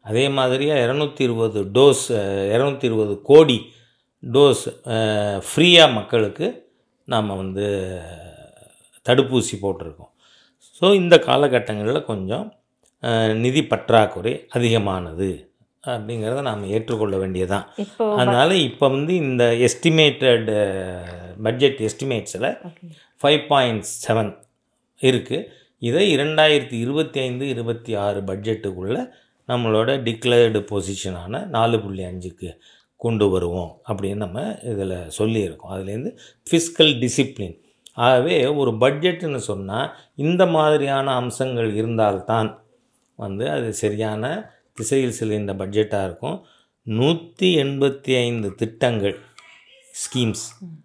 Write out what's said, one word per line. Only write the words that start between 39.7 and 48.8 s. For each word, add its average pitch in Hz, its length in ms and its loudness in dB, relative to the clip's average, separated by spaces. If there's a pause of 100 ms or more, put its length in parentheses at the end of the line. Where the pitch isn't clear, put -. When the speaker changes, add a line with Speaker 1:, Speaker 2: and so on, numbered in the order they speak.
Speaker 1:
இந்த 180 300 2
மாதிரியான 147 640 2
அம்சங்கள் 123 600 -2
இருந்தால்தான் 110 920 -2 (520)
வந்து 107 340 -6
அது 120 240 -4
சரியான 110 800 -4 (220)
திசையில் 123 460 -2
செல்கின்ற 104 360 -4
பட்ஜெட்டா 101 480 -2
இருக்கும். 120 420 -8 (420)
நூத்தி 165 680 0
எண்பத்தி 135 600 0
ஐந்து 117 400 -2
திட்டங்கள், 113 640 -2 (720)